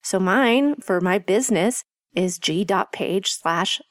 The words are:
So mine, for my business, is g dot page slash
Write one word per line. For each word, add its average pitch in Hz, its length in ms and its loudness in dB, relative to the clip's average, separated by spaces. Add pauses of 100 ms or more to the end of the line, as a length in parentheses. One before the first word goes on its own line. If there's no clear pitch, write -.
So - 180 -2
mine, 247 560 2
for 180 260 -2
my 185 160 2
business, 202 680 0 (320)
is 180 240 -2
g 170 240 -2
dot 180 300 -2
page - 380 -4
slash 170 600 -2